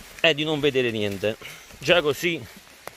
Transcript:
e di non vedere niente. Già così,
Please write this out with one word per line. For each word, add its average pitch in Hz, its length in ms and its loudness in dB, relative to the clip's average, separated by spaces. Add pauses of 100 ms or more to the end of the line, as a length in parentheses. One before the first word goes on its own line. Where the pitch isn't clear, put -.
(200)
e 165 140 4
di 147 100 -2
non 156 160 0
vedere 131 320 2
niente. 104 460 -2 (400)
Già 170 240 4
così, 151 380 0 (580)